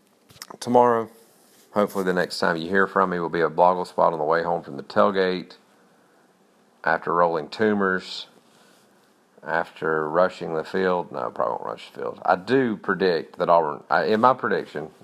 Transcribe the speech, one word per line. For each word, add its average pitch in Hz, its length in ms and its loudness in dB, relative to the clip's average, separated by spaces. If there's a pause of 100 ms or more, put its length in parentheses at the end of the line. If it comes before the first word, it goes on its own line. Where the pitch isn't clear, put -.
(600)
Tomorrow, 120 500 4 (640)
hopefully 98 320 0
the 92 80 0
next 90 260 -2
time 90 180 0
you 82 120 -6
hear 95 180 4
from 95 240 2
me 90 80 -4
will 85 100 -4
be 85 120 -2
a 78 80 2
Blogglespot 87 640 2
on 82 40 -6
the 76 80 -4
way 82 160 2
home 85 220 -4
from 69 140 -14
the - 60 -12
tailgate, 95 760 -2 (1300)
after 82 300 -2
rolling 82 360 0
tumors, 101 760 -2 (1200)
after 80 600 -2
rushing 87 460 0
the 80 100 -4
field. 92 480 -2
No, 64 160 -6
I - 20 -4
probably - 220 -4
won't - 140 -8
rush - 260 -12
the - 80 -20
field. - 240 -8
I 87 140 4
do 113 400 0
predict 90 600 -2
that 87 100 0
Auburn, 80 400 2
I, 80 160 2
in 110 160 2
my 127 120 6
prediction, 80 580 -4 (120)